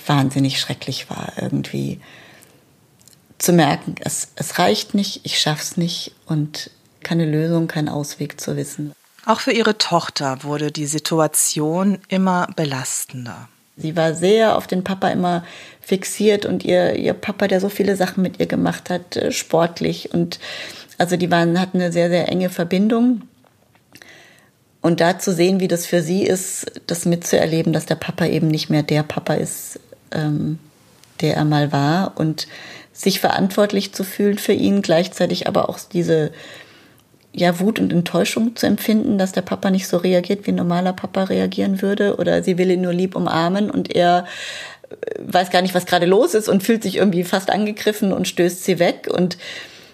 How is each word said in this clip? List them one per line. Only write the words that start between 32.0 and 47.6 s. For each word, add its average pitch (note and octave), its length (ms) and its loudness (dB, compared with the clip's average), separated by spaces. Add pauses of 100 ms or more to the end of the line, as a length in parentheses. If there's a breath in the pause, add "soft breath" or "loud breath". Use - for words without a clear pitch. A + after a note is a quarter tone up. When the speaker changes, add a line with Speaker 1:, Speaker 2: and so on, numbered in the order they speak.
Speaker 1:
und D#3 320 -4 (460 loud breath)
sich F#3+ 260 -2
verantwortlich G3 760 0
zu G3+ 100 -6
fühlen G3+ 340 0
für - 160 0
ihn, G3 280 2
gleichzeitig F3+ 640 0
aber F#3 220 2
auch - 100 -8
diese, E3 520 0 (1000 loud breath)
ja, F3 260 2
Wut G#3 200 0
und F#3+ 140 2
Enttäuschung G#3 640 0
zu - 120 0
empfinden, G#3+ 500 2
dass F#3+ 140 0
der F#3+ 100 -2
Papa F#3+ 300 -2
nicht F#3 160 0
so F3+ 100 0
reagiert, F#3 480 0
wie F#3+ 60 0
ein F#3 40 2
normaler F3+ 380 0
Papa F#3+ 300 -4
reagieren F#3+ 580 0
würde, G3+ 360 2
oder F3 260 2
sie F3+ 140 2
will F#3 120 2
ihn F3+ 120 2
nur F3+ 120 0
lieb F#3 220 -2
umarmen F3 560 0
und - 240 -4
er, F3 300 4 (640 loud breath)
äh, - 60 -14 (240)
weiß F#3 320 0
gar F3+ 100 4
nicht, F#3 120 0
was F3+ 120 0
gerade F3 200 2
los G#3+ 280 4
ist A3 160 2
und F#3+ 140 4
fühlt A3+ 200 2
sich F#3+ 140 -2
irgendwie F3+ 260 4
fast F#3+ 260 -2
angegriffen G#3 640 0